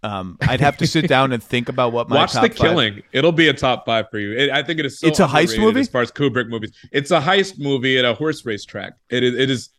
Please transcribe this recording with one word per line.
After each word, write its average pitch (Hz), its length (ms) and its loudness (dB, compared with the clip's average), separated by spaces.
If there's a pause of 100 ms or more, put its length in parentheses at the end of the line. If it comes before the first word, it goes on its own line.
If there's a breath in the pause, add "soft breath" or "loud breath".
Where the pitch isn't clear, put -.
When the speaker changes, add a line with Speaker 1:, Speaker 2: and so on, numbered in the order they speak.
Speaker 1:
Um, 95 380 -8
I'd 127 200 0
have 143 180 2
to 170 80 -2
sit 160 220 0
down 131 240 2
and 113 100 -4
think 120 260 -4
about 127 240 0
what 120 160 -4
my 117 80 2
Speaker 2:
Watch 165 160 2
Speaker 1:
top 117 100 0
Speaker 2:
The 113 60 4
Speaker 1:
five - 80 -4
Speaker 2:
Killing. 127 460 0 (100)
It'll 147 200 2
be 160 160 4
a 139 60 2
top 127 320 -2
five 113 240 0
for 110 80 -8
you. 104 180 -6
It, 139 140 0
I 143 140 -2
think 160 160 -6
it 147 60 -2
is - 120 -8
so - 80 0
Speaker 1:
It's 156 140 2
a 175 60 6
heist 143 280 2
Speaker 2:
underrated 110 60 -2
Speaker 1:
movie? 220 200 4
Speaker 2:
as 131 80 -2
far 123 140 0
as 117 80 -4
Kubrick 123 380 -2
movies. 110 240 -8 (180 soft breath)
It's 139 220 -2
a 165 80 4
heist 190 380 0
movie 135 400 0
at 127 60 2
a 120 100 2
horse 151 300 -4
race 107 200 -6
track. 95 300 -12 (160)
It 123 120 0
is, 123 120 2
it 131 160 0
is 127 280 -6